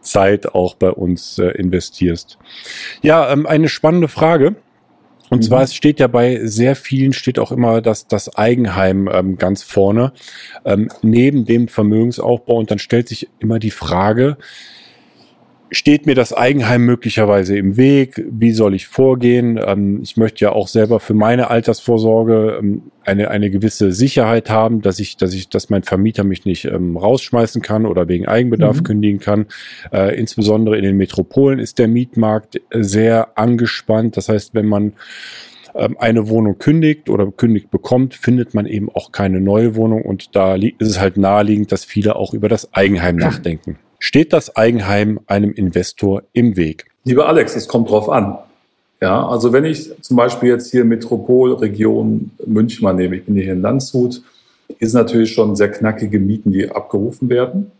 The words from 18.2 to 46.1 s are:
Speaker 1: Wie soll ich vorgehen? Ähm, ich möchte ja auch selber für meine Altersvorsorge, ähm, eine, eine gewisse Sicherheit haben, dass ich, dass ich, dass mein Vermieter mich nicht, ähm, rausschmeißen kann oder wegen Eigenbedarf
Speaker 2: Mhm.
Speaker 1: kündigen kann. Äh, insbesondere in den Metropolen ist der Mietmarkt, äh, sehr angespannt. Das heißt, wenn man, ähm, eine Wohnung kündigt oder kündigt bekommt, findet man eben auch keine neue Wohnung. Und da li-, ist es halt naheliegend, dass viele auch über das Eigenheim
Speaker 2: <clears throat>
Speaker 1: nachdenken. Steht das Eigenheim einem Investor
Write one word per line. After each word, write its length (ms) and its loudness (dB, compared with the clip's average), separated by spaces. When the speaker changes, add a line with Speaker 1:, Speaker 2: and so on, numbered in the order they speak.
Speaker 1:
Wie 220 2
soll 220 2
ich 120 -6
vorgehen? 760 2
Ähm, 400 0
ich 140 -8
möchte 300 0
ja 60 2
auch 140 -2
selber 320 2
für 140 -4
meine 380 2
Altersvorsorge, 1080 0
ähm, 260 -4
eine, 260 0
eine 200 -2
gewisse 420 0
Sicherheit 560 0
haben, 320 2
dass 180 -2
ich, 200 -10
dass 160 -2
ich, 160 -10
dass 180 -4
mein 140 0
Vermieter 420 -2
mich 220 -4
nicht, 180 -4
ähm, 320 -4
rausschmeißen 640 0
kann 240 -2
oder 240 0
wegen 180 -2
Eigenbedarf 520 2
Speaker 2:
Mhm. 60 -2
Speaker 1:
kündigen 360 0
kann. 260 -2
Äh, 260 0
insbesondere 600 0
in 60 -2
den 120 0
Metropolen 600 0
ist 200 -8
der 100 4
Mietmarkt, 680 -2
äh, 120 -2
sehr 540 0
angespannt. 800 0
Das 140 -6
heißt, 240 -4
wenn 120 0
man, 280 0
ähm, 240 -4
eine 320 0
Wohnung 280 2
kündigt 520 0
oder 200 0
kündigt 400 0
bekommt, 440 0
findet 400 -2
man 100 0
eben 260 -6
auch 220 -8
keine 260 -2
neue 380 2
Wohnung. 240 0
Und 340 -8
da 200 2
li-, 240 -2
ist 100 0
es 100 -2
halt 200 0
naheliegend, 540 2
dass 120 -4
viele 320 -2
auch 160 -6
über 160 -2
das 240 -2
Eigenheim 440 2
Speaker 2:
<clears throat> 260 -2
Speaker 1:
nachdenken. 340 -8
Steht 320 0
das 220 -2
Eigenheim 720 0
einem 260 0
Investor 680 -2